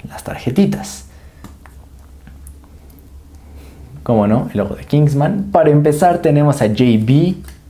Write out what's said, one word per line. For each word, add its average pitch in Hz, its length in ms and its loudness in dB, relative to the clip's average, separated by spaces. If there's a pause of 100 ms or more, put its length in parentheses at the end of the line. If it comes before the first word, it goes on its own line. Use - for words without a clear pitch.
las - 140 -18
tarjetitas. - 840 -4 (3000)
Como 110 240 0
no, 110 260 0
el - 60 -6
logo 98 160 -4
de - 120 -14
Kingsman. 147 680 0
Para 160 180 4
empezar 147 480 2
tenemos 147 460 0
a 107 40 2
J 107 160 0 (160)
B. 147 360 2 (340)